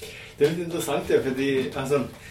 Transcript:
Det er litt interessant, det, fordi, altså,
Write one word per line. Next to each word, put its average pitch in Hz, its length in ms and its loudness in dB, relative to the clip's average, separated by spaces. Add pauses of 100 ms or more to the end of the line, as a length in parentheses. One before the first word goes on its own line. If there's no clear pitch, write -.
(380)
Det 143 100 6
er 160 80 4
litt 175 120 -4
interessant, 156 400 -2
det, 143 160 4
fordi, 131 520 0
altså, 131 280 0 (280)